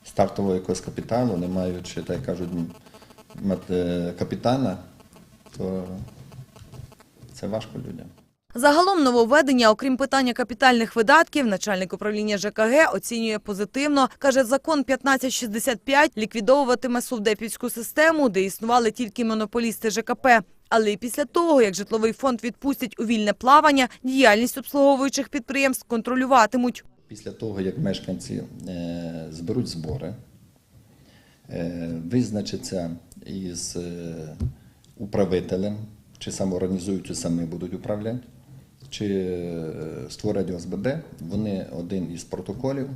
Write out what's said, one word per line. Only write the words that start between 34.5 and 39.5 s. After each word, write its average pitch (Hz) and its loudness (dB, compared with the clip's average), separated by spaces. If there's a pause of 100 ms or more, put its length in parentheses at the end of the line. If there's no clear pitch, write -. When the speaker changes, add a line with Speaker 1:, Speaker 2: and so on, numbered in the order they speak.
Speaker 1:
управителем, 95 -2 (420)
чи - -10
самоорганізуються, 92 -4
самі 85 -2
будуть 87 -8
управляти, 104 -6 (720)
чи, - -6
е, 82 -4